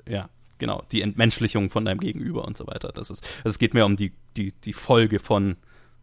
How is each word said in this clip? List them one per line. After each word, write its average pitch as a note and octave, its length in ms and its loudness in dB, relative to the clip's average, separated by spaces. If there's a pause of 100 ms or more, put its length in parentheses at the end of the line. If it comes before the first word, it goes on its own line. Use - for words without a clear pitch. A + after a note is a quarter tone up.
ja, G2 200 -6 (300)
genau, G#2+ 320 -4
die A2 120 2
Entmenschlichung G#2+ 680 2
von A2 140 -2
deinem G2+ 160 0
Gegenüber - 440 -4
und - 120 -8
so - 100 -12
weiter. - 260 -10
Das - 180 -10
ist, - 140 -12 (200)
also A2+ 100 0
es - 40 -8
geht - 160 4
mehr A2+ 120 6
um G2+ 100 4
die, G2+ 160 -2 (240)
die, G2 160 -4 (120)
die G#2+ 80 -8
Folge A2 480 4
von G2+ 360 0 (460)